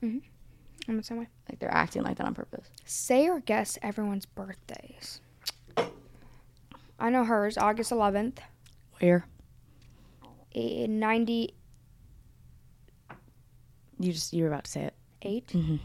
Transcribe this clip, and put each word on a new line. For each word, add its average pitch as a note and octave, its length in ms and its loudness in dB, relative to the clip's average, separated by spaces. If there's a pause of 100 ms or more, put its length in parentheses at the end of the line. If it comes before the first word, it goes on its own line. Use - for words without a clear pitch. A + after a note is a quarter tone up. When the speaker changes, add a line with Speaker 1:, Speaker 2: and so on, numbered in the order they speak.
Speaker 1:
Mm-hmm. A#3 180 -2 (720)
I'm A3+ 80 -2
the A3 60 -4
same A#3 160 -8
way. A#3 80 -10 (220)
Speaker 2:
Like, - 100 -10
they're - 160 -2
acting - 300 2
like - 140 -4
that - 80 -2
on - 80 -2
purpose. - 340 -12 (160)
Speaker 1:
Say C4+ 440 4
or E4+ 120 0
guess A3 420 -2
everyone's G#3 440 -4
birthdays. - 920 -16 (1800)
I A#3 100 2
know B3 140 6
hers, G#3+ 340 2
August G#3+ 320 2
eleventh. G#3+ 500 0 (520)
Speaker 2:
What - 100 -12
year? F3 220 6 (1300)
Speaker 1:
In A#3 480 -2
ninety. A3+ 540 2 (2500)
Speaker 2:
You F3+ 140 0
just, D#3 200 -6
you E3+ 120 2
were D#3 60 2
about D3 140 -4
to - 60 -12
say C#3+ 120 -4
it. C#3+ 120 -6 (280)
Speaker 1:
Eight? G#3+ 260 -6
Speaker 2:
Mm-hmm. D#3+ 360 2